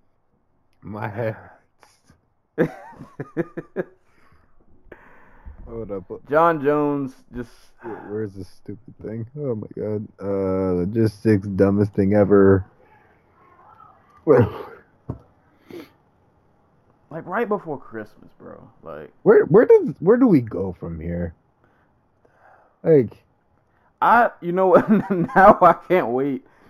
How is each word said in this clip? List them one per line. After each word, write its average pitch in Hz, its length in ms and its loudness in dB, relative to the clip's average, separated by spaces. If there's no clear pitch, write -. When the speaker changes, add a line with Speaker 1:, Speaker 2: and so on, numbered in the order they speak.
Speaker 1:
my 107 260 -10
head 110 260 -8
hurts. - 160 -20
Speaker 2:
<laughs> 160 140 -2
Speaker 1:
Hold 113 240 -14
up. 98 140 -12
Speaker 2:
John 160 340 0
Jones 143 520 -4
just 120 160 -12
Speaker 1:
Where, 110 160 -16
where's 104 240 -10
this 95 140 -16
stupid - 540 -20
thing? 113 240 -12
Oh 135 140 -6
my 104 200 -12
God. 104 320 -8
Uh, 95 520 -4
logistics, 104 760 -2
dumbest 101 460 0
thing 98 180 0
ever. 98 540 4
Well, 120 420 2
Speaker 2:
Like, 156 120 -14
right 202 220 -6
before 165 300 -8
Christmas, - 520 -18
bro. - 280 -20
Like, 78 300 -18
Speaker 1:
where, 320 220 4
where 208 220 4
does, 392 340 4
where 190 160 2
do 254 100 4
we 175 140 4
go 98 320 -8
from 85 260 -14
here? 85 340 -8
Like, 156 400 2
Speaker 2:
I, 220 280 4
you 175 100 -8
know 185 160 0
what? 180 220 4
<laughs> 202 220 0
Now 190 260 8
I 170 120 6
can't 170 220 0
wait 131 360 -6